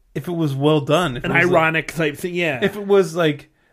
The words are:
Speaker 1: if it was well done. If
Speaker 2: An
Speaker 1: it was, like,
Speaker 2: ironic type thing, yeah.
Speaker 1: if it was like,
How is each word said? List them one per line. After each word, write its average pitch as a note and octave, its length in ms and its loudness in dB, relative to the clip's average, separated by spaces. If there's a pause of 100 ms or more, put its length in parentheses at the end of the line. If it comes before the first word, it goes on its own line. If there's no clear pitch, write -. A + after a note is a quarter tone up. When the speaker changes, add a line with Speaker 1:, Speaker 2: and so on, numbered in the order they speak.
(120)
Speaker 1:
if C#3 140 -10
it F3 60 -6
was D#3+ 200 -2
well D3+ 280 2
done. D3+ 360 0
If - 60 -10
Speaker 2:
An F3 80 -4
Speaker 1:
it - 40 2
was, E3+ 100 4
like, F3 100 2
Speaker 2:
ironic D#3+ 380 2
type D3+ 240 -2
thing, F3+ 180 -6
yeah. D#3+ 260 -2
Speaker 1:
if G3+ 140 0
it G#3 100 -10
was F#3+ 300 2
like, D#3 340 -2 (240)